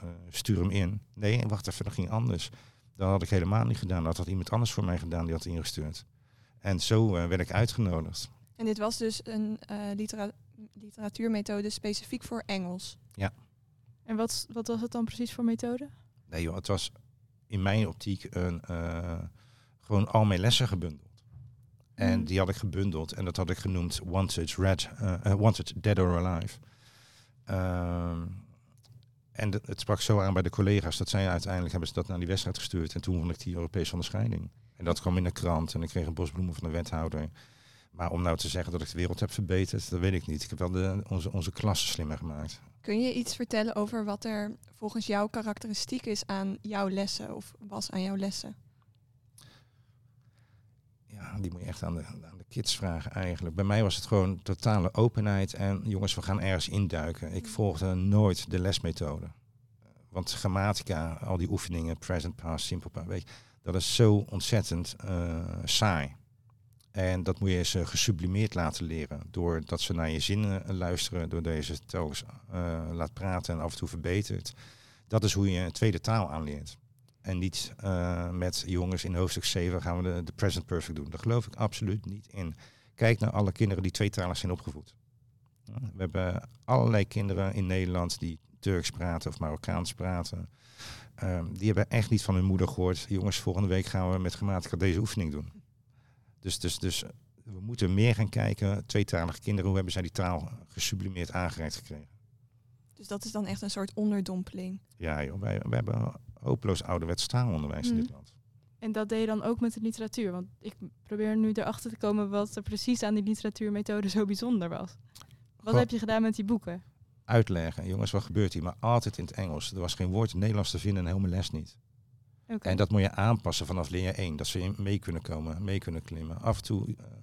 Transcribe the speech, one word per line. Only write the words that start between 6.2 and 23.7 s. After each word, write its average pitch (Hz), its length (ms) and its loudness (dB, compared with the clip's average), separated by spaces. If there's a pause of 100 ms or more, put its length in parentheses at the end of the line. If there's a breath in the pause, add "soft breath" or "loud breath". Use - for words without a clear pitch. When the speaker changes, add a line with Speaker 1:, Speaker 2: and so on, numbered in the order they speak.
Speaker 1:
En 95 220 0
zo, 110 360 6
eh, 85 100 2
werd 87 140 2
ik 87 120 -2
uitgenodigd. 90 800 0 (260)
Speaker 2:
En 233 80 -6
dit 220 140 0
was 220 180 -2
dus 220 280 -2
een, 214 360 -4
eh, - 160 -10 (180)
litera-, 208 360 -6 (420)
literatuurmethode 208 1000 -4
specifiek 208 520 -6
voor 233 240 -6
Engels? 185 520 -6 (140)
Speaker 1:
Ja. - 200 -2 (720)
Speaker 3:
En 220 120 -4
wat, 226 360 -2
wat 220 160 -6
was 226 120 0
het 233 120 -4
dan 233 120 0
precies 233 280 -4
voor 240 120 -4
methode? 240 440 0 (380)
Speaker 1:
Nee 82 160 -4
joh, 82 120 0
het 95 120 -6
was - 260 0 (540)
in 101 160 0
mijn 101 260 4
optiek - 420 -6
een, 90 320 -2
eh, 85 560 -4 (600 soft breath)
gewoon 101 280 4
al 110 160 6
mijn 95 160 6
lessen 120 280 6
gebundeld. 82 400 -4 (840)
En 98 180 4
Speaker 3:
Hmm. 92 120 2
Speaker 1:
die 92 140 2
had 95 100 6
ik 98 80 0
gebundeld 85 560 0
en - 120 -4
dat 87 120 -2
had 90 140 2
ik 95 80 0
genoemd 87 460 0